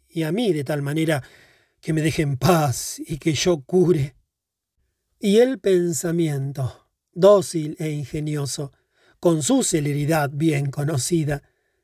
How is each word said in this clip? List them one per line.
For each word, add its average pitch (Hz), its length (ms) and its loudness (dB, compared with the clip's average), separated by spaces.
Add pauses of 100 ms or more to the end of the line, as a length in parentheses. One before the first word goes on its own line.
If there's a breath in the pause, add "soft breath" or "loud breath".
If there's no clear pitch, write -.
y 165 160 -4
a 156 80 -2
mí 208 220 0
de 151 100 -2
tal 147 180 -4
manera 151 400 0 (600 soft breath)
que 165 100 -6
me 156 100 0
deje 160 200 -2
en 143 160 -2
paz 156 680 0
y 160 120 -8
que 160 160 -2
yo 165 280 0
cure". 160 540 2 (1040)
Y 208 200 4
el 254 200 4
pensamiento, 165 1300 -2 (240)
dócil 175 640 4
e 156 120 -6
ingenioso, 147 840 -6 (480)
con 165 240 2
su 262 200 2
celeridad 147 680 0
bien 143 400 0
conocida, 147 720 -2 (400)